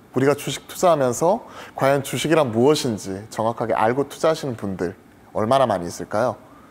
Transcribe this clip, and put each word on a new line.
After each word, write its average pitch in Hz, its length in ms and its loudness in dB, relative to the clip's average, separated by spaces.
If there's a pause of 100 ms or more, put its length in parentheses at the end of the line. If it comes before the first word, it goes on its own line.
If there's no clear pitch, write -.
(140)
우리가 135 200 4
주식 143 320 -8
투자하면서 160 800 2 (280)
과연 135 280 2
주식이란 147 500 0
무엇인지 113 760 0
정확하게 113 440 -2
알고 123 340 0
투자하시는 156 480 -2
분들 95 380 -6 (380)
얼마나 123 340 2
많이 92 200 -2
있을까요? 104 500 -4 (340)